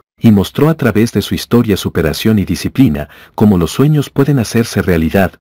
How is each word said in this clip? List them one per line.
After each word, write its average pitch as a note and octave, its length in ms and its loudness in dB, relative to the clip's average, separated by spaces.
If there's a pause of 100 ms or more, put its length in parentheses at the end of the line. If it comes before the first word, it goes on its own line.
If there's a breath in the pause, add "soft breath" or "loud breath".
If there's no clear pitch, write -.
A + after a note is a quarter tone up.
(200)
y A#2 120 4
mostró G#2 380 2
a D#3+ 60 0
través A2+ 360 0
de G#2 100 -2
su - 140 -6
historia A2+ 420 0
superación F#2+ 640 -2
y F2 60 -2
disciplina, D#2 640 -2 (260 loud breath)
cómo G#2 220 4
los E2 140 0
sueños D3 380 0
pueden C#3 300 0
hacerse A2+ 420 -2
realidad. F2 600 0